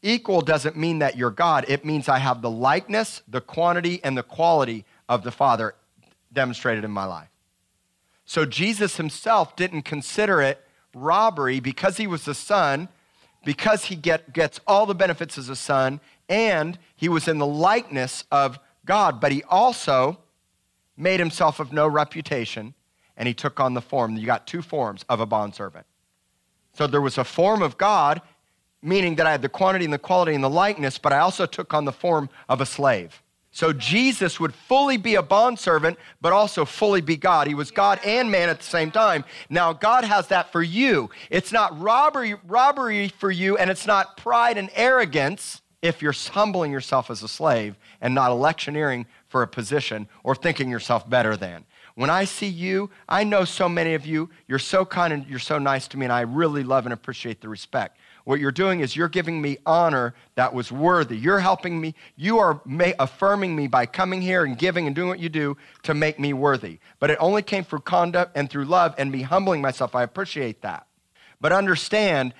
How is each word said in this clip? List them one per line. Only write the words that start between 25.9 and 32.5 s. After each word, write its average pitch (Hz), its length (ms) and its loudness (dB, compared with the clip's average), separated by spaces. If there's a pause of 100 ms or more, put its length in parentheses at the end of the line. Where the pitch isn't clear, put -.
So 151 140 0
there 143 140 2
was 139 160 -2
a 131 60 0
form 196 380 2
of 143 160 -2
God, 175 440 2 (600)
meaning 175 340 0
that 160 120 2
I 156 40 4
had 139 100 0
the 131 80 -2
quantity 190 360 0
and 151 80 -2
the 143 60 -4
quality 180 340 2
and 139 100 0
the 135 60 0
likeness, 165 480 0
but 143 140 0
I 139 80 4
also 185 260 2
took - 280 -8
on 151 120 0
the 135 60 -2
form 156 380 0 (180)
of 131 140 -2